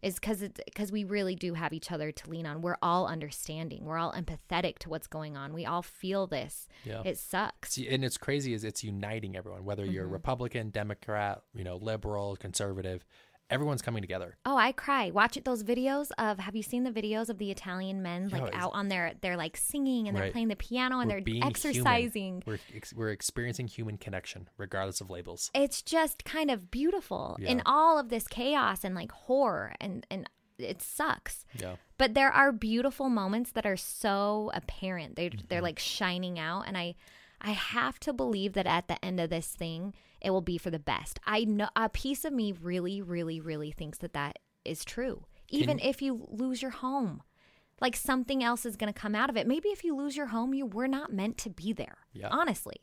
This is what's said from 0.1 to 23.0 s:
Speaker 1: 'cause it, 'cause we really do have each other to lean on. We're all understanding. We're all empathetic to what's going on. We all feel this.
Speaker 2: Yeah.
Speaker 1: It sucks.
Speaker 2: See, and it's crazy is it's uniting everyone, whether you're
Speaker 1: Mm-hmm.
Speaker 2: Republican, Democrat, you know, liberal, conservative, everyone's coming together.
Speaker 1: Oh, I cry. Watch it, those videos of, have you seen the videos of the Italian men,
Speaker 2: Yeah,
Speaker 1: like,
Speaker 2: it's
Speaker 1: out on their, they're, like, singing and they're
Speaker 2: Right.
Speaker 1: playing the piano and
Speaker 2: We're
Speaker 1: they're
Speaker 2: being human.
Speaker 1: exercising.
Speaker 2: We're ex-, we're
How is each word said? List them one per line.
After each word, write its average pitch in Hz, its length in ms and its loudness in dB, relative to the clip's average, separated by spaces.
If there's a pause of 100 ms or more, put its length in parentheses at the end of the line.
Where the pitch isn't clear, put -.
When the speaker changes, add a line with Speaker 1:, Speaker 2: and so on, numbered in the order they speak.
Speaker 1:
'cause 208 220 -2
it, - 180 -10 (140)
'cause 202 180 -4
we 208 120 -2
really 190 300 0
do 170 200 -2
have 160 180 -2
each 160 180 -8
other 151 220 -2
to - 180 -12
lean 165 160 -6
on. 151 160 -6
We're 175 200 0
all 175 260 6
understanding. 156 760 -6
We're 156 140 -2
all 165 140 0
empathetic 165 680 -2
to - 100 -10
what's 160 180 -6
going 151 280 -6
on. 139 160 -8
We 165 140 -6
all 170 160 0
feel 190 440 -2
this. 147 420 -6 (160)
Speaker 2:
Yeah. 110 200 -6
Speaker 1:
It 190 140 -2
sucks. - 540 -2
Speaker 2:
See, 123 160 -4
and 131 160 2
it's 120 140 0
crazy 139 360 0
is 107 100 -2
it's 107 200 -4
uniting 101 520 -4
everyone, 95 280 -10
whether 101 200 -2
you're 92 200 0
Speaker 1:
Mm-hmm. 90 80 -4
Speaker 2:
Republican, 120 580 -2
Democrat, 104 720 -2 (120)
you 98 100 -6
know, 90 120 -4
liberal, 104 600 -2
conservative, 95 680 -2 (460)
everyone's 143 320 0
coming 113 200 -2
together. 92 340 -6 (100)
Speaker 1:
Oh, 269 100 2
I 247 160 6
cry. 262 380 0
Watch 202 260 4
it, - 80 -8
those 247 180 0
videos 262 540 2
of, 214 220 0
have 190 180 -6
you 220 60 -2
seen 247 220 0
the 262 60 0
videos 214 380 0
of 226 80 -2
the 196 140 -2
Italian 190 520 -4
men, 180 280 -2
Speaker 2:
Yeah, - 80 0
Speaker 1:
like, 127 100 0
Speaker 2:
it's - 80 -4
Speaker 1:
out 180 160 0
on 202 160 0
their, 180 320 0
they're, 180 160 0
like, 165 220 -2
singing 254 500 2
and 196 80 2
they're 196 80 4
Speaker 2:
Right. 190 80 0
Speaker 1:
playing 233 160 2
the 208 80 2
piano 254 440 0
and 226 100 4
Speaker 2:
We're 208 60 2
Speaker 1:
they're 196 80 -4
Speaker 2:
being 113 180 0
human. 277 80 4
Speaker 1:
exercising. 226 960 2
Speaker 2:
We're 107 120 -2 (160)
ex-, - 200 -12
we're 113 160 0